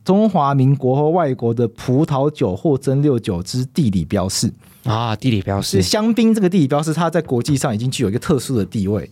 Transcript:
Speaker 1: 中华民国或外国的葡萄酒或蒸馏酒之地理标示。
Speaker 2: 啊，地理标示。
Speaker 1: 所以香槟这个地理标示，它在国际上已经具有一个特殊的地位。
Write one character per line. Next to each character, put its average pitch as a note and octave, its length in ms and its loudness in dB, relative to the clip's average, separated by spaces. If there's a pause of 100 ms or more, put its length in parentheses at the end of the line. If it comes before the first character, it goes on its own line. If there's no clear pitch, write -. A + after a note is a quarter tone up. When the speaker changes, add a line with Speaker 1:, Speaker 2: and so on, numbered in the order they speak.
Speaker 1:
中 G#3 240 4
华 C#3+ 260 0
民 C3+ 220 4
国 C3 180 0
或 D3+ 140 2
外 D#3+ 260 0
国 A#2 200 -2
的 A#2+ 140 2
葡 C3 360 0
萄 C#3+ 240 0
酒 A#2+ 260 -2
或 C#3+ 220 0
蒸 C#3 260 0
馏 C#3 160 2
酒 F2+ 240 -4
之 B2+ 220 -4
地 C3 240 0
理 F#2 160 0
标 F#2 240 -2
示。 - 240 -2 (320)
Speaker 2:
啊， A2+ 320 -2
地 C3 140 -2
理 G#2 100 2
标 G2 220 -2
示。 - 80 -6
Speaker 1:
所 G3 100 2
以 - 20 2
香 A3 300 0
槟 A3+ 220 4
这 G#3+ 80 0
个 F3+ 60 2
地 F#3 100 2
理 C#3 100 2
标 D3 140 0
示， D#3 100 -2
它 D3+ 160 0
在 D#3+ 140 0
国 A#2+ 200 -2
际 C#3+ 140 0
上 B2+ 180 -2
已 G#2 40 -2
经 B2+ 120 -2
具 - 120 -4
有 G2 80 0
一 - 20 -4
个 A2+ 60 -2
特 C#3+ 200 0
殊 C3 180 -4
的 G2 80 0
地 G2 220 -4
位。 G2 240 -2